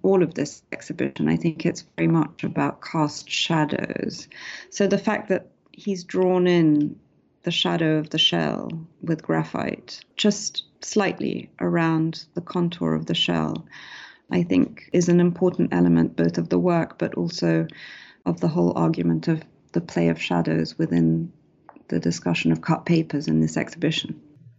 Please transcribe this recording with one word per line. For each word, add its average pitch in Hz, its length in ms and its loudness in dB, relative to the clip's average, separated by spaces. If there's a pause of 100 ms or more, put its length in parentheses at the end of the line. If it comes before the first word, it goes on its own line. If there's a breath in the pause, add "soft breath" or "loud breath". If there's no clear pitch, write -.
all 190 180 4
of 170 120 0
this - 280 -6 (100)
exhibition. - 580 -4
I - 80 4
think 165 280 -2
it's 175 200 -2 (100)
very 165 140 0
much 165 340 0
about 143 380 -4
cast 151 480 -4
shadows. - 1000 -2 (420 loud breath)
So - 160 0
the 196 120 2
fact 208 320 -2
that 185 180 0 (240)
he's 190 320 -6
drawn 185 420 2
in 156 540 4 (440)
the 175 80 -2
shadow 165 460 0
of 156 120 -4
the 156 80 -4
shell 147 520 0 (320)
with 156 220 -4
graphite, - 800 -4 (160)
just - 460 0 (180)
slightly - 680 -4 (120)
around 165 720 0
the 175 80 -6
contour 175 520 -2
of 160 120 -2
the - 100 -2
shell, - 500 -2 (680 loud breath)
I 180 120 2
think - 480 0
is 175 160 2
an 175 120 6
important 175 540 2
element - 420 4
both 170 220 2
of 170 120 -2
the 180 100 2
work, 170 380 2
but - 160 -2
also 165 540 0 (580 loud breath)
of 175 160 -2
the - 60 0
whole 170 280 2
argument 165 520 0
of 160 140 0 (300)
the 175 100 -2
play 170 280 0
of 160 120 -2
shadows - 560 -2
within 82 540 0 (580)
the 170 100 -2
discussion 165 520 -2
of 160 100 0
cut - 240 -2
papers 160 420 0
in 156 120 2
this 160 160 0
exhibition. - 640 -4 (400)